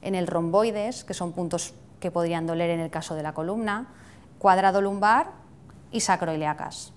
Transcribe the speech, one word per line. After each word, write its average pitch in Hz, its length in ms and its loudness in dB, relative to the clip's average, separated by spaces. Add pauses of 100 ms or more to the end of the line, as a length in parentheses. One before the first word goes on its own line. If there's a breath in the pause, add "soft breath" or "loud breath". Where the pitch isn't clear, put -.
en 190 140 -2
el 180 100 0
romboides, 175 760 0
que - 100 -10
son 175 160 -6
puntos 175 440 -4 (260)
que 180 100 -4
podrían 170 340 0
doler 170 260 0
en 170 100 0
el 165 100 -4
caso 160 240 -8
de 156 80 -6
la 156 120 -6
columna, 208 520 -4 (540 loud breath)
cuadrado 190 400 6
lumbar 202 500 2 (640)
y - 80 -2
sacroiliacas. 160 960 -2